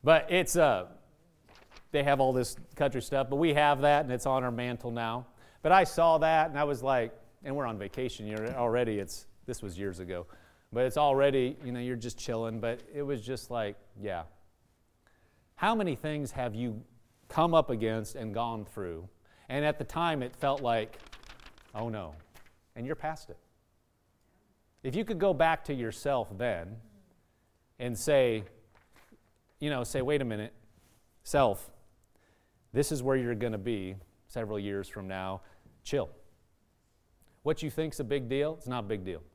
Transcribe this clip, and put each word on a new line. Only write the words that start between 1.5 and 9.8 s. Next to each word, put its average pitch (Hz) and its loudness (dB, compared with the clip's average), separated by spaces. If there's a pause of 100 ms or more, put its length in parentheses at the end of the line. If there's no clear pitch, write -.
they 147 2
have 139 4
all 131 6
this 127 0 (180)
country 135 0
stuff, 135 -2
but 139 0
we 156 4
have 147 6
that, 147 6
and 127 -2
it's 123 -2
on 131 2
our 123 0
mantle 123 -4
now. 117 -4 (360)
But 160 6
I 190 8
saw 165 4
that, 160 4
and 139 -4
I 151 2
was 135 -2
like, 127 0 (320)
and 139 -6
we're 143 -4
on 110 -6
vacation 107 -8
year 107 -6
already. 117 2
It's, - -8 (200)
this 127 -8
was 92 -8
years 95 -4